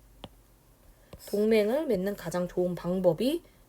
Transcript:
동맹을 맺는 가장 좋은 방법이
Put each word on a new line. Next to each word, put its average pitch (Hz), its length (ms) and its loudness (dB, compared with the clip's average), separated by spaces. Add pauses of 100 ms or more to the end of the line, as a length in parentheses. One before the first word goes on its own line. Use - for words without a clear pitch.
(1300)
동맹을 220 560 2
맺는 202 280 0
가장 175 320 -4
좋은 180 280 -2
방법이 185 680 0 (260)